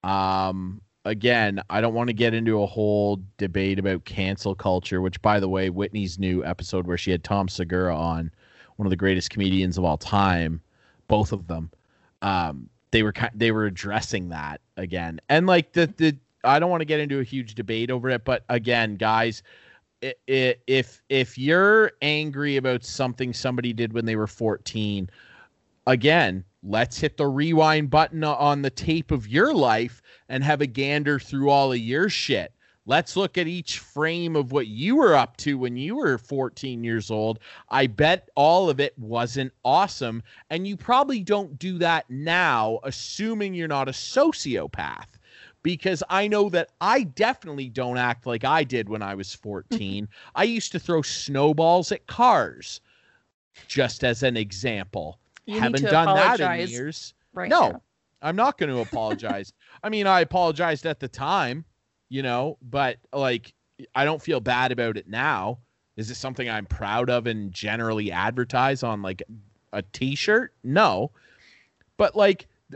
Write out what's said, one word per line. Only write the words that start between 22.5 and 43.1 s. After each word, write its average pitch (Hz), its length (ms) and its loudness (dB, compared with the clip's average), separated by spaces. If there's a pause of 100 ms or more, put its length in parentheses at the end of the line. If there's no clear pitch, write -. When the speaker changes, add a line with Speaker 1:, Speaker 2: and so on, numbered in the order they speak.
Speaker 1:
about 127 280 0
something 127 480 -4
somebody 123 400 -4
did 110 200 -2
when 113 140 -2
they 110 100 -2
were 107 100 0
fourteen, 104 840 -4 (760)
again, 127 580 4 (180)
let's 110 360 -2
hit 151 200 -2
the 147 80 2
rewind 156 640 2
button 156 340 2
o-, 151 100 0
on 143 280 2
the 135 80 0
tape 143 400 -2
of 120 180 -2
your 185 240 4
life 120 480 2 (300)
and 131 120 -2
have 147 200 4
a 147 40 0
gander 143 520 0
through 139 320 0
all 139 220 4
of 123 60 0
your 131 300 0
shit. 104 440 -2 (340)
Let's 147 280 0
look 190 220 -2
at 175 100 0
each 175 320 -8
frame 165 580 -4
of 131 160 0
what 135 140 0
you 135 300 0
were 233 180 6
up 123 240 4
to 143 200 -2
when 123 180 -4
you 160 200 -6
were 180 200 0
fourteen 127 640 -6
years 113 280 -4
old. 110 280 -2 (300)
I 135 180 4
bet 151 480 2
all 165 360 6
of 135 100 0
it 143 180 -2
wasn't 117 540 -4 (140)
awesome. 131 560 0 (260)
And 175 180 -4
you 202 120 -6
probably 262 420 2
don't 190 380 -2
do 185 180 -6
that 165 320 0
now, 135 720 0
assuming 208 720 -6